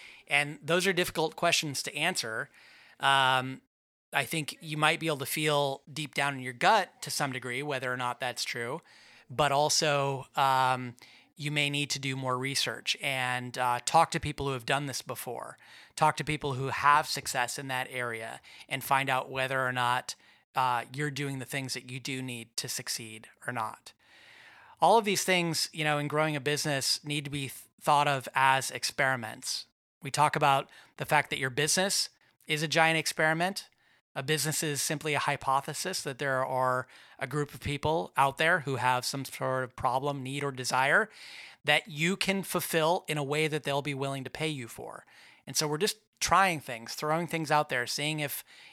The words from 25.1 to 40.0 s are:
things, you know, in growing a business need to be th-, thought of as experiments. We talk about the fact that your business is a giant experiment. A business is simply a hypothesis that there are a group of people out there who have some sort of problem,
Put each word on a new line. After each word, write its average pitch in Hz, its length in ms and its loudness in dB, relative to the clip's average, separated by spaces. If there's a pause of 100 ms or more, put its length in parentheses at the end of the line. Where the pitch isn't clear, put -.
things, 170 500 2
you 156 100 -4
know, 151 160 2
in 147 80 0
growing 151 280 2
a 143 60 -4
business 143 600 0
need 147 200 -4
to 139 80 -10
be 135 180 -6
th-, - 40 -14 (260)
thought 143 280 4
of 135 280 0
as 135 360 4
experiments. 127 920 -2 (360)
We 139 100 -8
talk 147 240 4
about 143 340 4 (280)
the 139 80 -6
fact 147 240 2
that 147 100 -4
your 131 120 -2
business 160 580 0 (380)
is 151 160 0
a 160 40 0
giant 160 300 4
experiment. 165 680 0 (480)
A 135 80 -6
business 151 400 0
is 147 180 -2
simply 151 320 -2
a 139 60 2
hypothesis 143 800 -2
that 135 160 -6
there 135 260 0
are 127 440 0 (320)
a 135 80 -4
group 143 260 -4
of 123 60 -14
people 156 580 -2
out 135 220 4
there 165 220 4
who 135 160 -2
have 123 280 2
some 135 180 -4
sort 131 400 -2
of 123 120 -10
problem, 135 480 -2